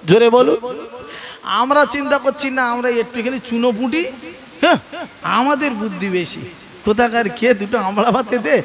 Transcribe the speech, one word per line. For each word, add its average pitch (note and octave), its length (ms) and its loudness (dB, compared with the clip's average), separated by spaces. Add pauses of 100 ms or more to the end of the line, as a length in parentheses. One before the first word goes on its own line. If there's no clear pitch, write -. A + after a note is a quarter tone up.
জোরে A3+ 240 6
বলুন। B3 280 4 (840)
আমরা C4 420 2
চিন্তা C#4 320 -2
করছি C4+ 320 -2
না, B3+ 220 -2
আমরা B3 180 -2
একটুখানি A#3+ 500 -2
চুনো A#3 320 0
পুঁটি, B3+ 320 -2 (580)
হ্যাঁ, E4 140 6 (480)
আমাদের C4 480 0
বুদ্ধি G3+ 380 -4
বেশি। F3 320 -4 (440)
কোথাকার A3+ 440 2
কে A#3 240 2
দুটো G#3 240 -2
আমড়া G#3 340 0
ভাতে B3 260 0
দে G#3 280 2